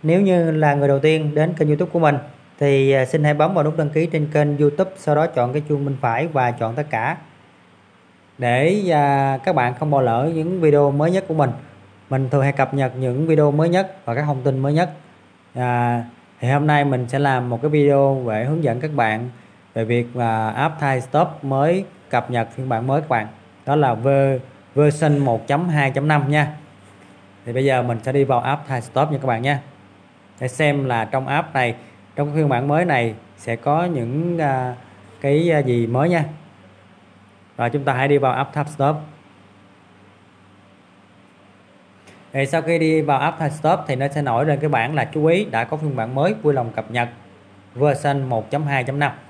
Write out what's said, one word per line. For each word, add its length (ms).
Nếu 180
như 300
là 240
người 140
đầu 100
tiên 360
đến 200
kênh 140
YouTube 240
của 60
mình 200
thì, 340
à, 120
xin 200
hãy 100
bấm 200
vào 100
nút 120
đăng 140
ký 160
trên 260
kênh 260
YouTube, 380
sau 180
đó 120
chọn 260
cái 160
chuông 160
bên 160
phải 260
và 240
chọn 240
tất 160
cả 260
để, 440
à, 520
các 100
bạn 200
không 160
bỏ 100
lỡ 340
những 260
video 300
mới 200
nhất 180
của 60
mình. 160
Mình 200
thường 120
hay 100
cập 220
nhật 220
những 300
video 240
mới 180
nhất 360
và 100
các 80
thông 200
tin 160
mới 140
nhất. 180
À, 500
thì 80
hôm 180
nay 180
mình 240
sẽ 100
làm 320
một 120
cái 80
video 440
về 300
hướng 200
dẫn 160
các 140
bạn 360
về 100
việc, 220
à, 300
app 320
Thai 200
Stop 280
mới 420
cập 200
nhật 200
phiên 180
bản 180
mới 140
các 80
bạn. 180
Đó 100
là 180
ver-, 440
version 440
một 280
chấm 220
hai 220
chấm 180
năm 220
nha. 260
Thì 60
bây 120
giờ 180
mình 200
sẽ 100
đi 120
vào 160
app 280
Thai 120
Stop 320
nha 100
các 40
bạn 160
nha. 180
Để 80
xem 360
là 200
trong 220
app 280
này, 200
trong 100
cái 100
phiên 120
bản 200
mới 160
này 300
sẽ 200
có 280
những, 540
à, 360
cái, 300
à, 80
gì 280
mới 220
nha. 160
Rồi 120
chúng 140
ta 80
hãy 160
đi 100
vào 140
app 200
Thai 120
Stop. 320
Thì 140
sau 160
khi 160
đi 220
vào 180
app 200
Thai 120
Stop 360
thì 100
nó 120
sẽ 140
nổi 240
lên 140
cái 80
bảng 260
là 100
chú 220
ý 180
đã 200
có 120
phiên 200
bản 180
mới 200
vui 200
lòng 180
cập 180
nhật 180
version 480
một 280
chấm 160
hai 180
chấm 140
năm. 140